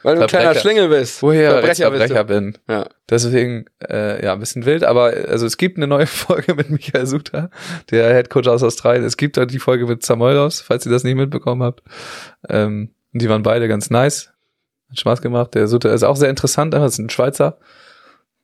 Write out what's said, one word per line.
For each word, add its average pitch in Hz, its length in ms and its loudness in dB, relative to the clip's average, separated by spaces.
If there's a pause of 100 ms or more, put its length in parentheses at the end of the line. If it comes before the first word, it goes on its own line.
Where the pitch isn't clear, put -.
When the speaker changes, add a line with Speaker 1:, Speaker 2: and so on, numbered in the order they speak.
Speaker 1:
Weil 143 120 4
du 170 60 2
ein - 60 4
kleiner - 20 -4 (240)
Speaker 2:
Verbrecher, 156 60 2
Speaker 1:
Schlingel 208 300 2
bist. 135 340 0
Speaker 2:
Urheberrechtsverbrecher 139 840 2
Speaker 1:
Verbrecher 117 160 2
bist 104 160 0
du. 101 120 -4
Speaker 2:
bin. - 60 -20 (180)
Speaker 1:
Ja. 101 120 -4 (220)
Speaker 2:
Deswegen, 120 560 0 (240)
äh, 107 340 -4
ja, 95 100 0
ein 98 60 -4
bisschen 113 280 -8
wild, 160 160 2
aber, 120 220 4 (220)
also 117 200 0
es 113 100 -6
gibt 180 200 -2
eine 151 100 -2
neue 143 180 2
<laughs> - 20 -4
Folge - 460 -2
mit 147 160 -4
Michael 139 380 -2
Suter, 147 420 -6 (400)
der 113 240 4
Headcoach 123 340 2
aus 120 140 2
Australien. 120 420 2
Es 117 140 -4
gibt 147 200 -2
halt 123 140 0
die 131 80 -8
Folge 123 280 0
mit 117 180 -4
Samoilos, 135 560 2
falls - 240 -4
ihr 117 60 -2
das 123 120 2
nicht 127 120 0
mitbekommen 131 480 -2
habt. 120 180 -4 (680)
Ähm, 107 440 -2 (200)
die 120 160 -2
waren 110 140 2
beide 117 260 2
ganz 107 220 -2
nice. 127 400 0 (600)
Hat 127 80 -8
Spaß 120 240 -2
gemacht. 120 320 -4
Der 107 120 2
Suter 117 240 2
ist 113 120 2
auch 139 120 2
sehr 139 140 2
interessant, 147 460 -2
einfach 143 140 2
ist - 100 -6
ein 113 100 -8
Schweizer, 139 480 0 (880)